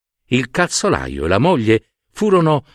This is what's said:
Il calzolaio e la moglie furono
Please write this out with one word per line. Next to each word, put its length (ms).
Il 220
calzolaio 760
e 20
la 120
moglie 560
furono 640